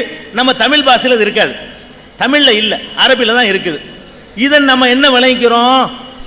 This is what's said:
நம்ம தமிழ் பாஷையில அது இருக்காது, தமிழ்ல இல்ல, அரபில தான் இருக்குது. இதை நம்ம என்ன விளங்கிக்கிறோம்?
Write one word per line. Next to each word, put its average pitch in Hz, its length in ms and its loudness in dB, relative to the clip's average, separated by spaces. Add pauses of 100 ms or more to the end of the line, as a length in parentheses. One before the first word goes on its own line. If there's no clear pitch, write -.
(340)
நம்ம 254 200 0
தமிழ் 262 260 0
பாஷையில 247 380 2
அது 220 40 2
இருக்காது, 202 340 -2 (640)
தமிழ்ல 269 300 2
இல்ல, 214 240 0 (240)
அரபில 233 380 2
தான் 247 100 2
இருக்குது. 190 340 -2 (560)
இதை 220 240 2
நம்ம 262 300 2
என்ன 262 200 2
விளங்கிக்கிறோம்? 247 840 2 (360)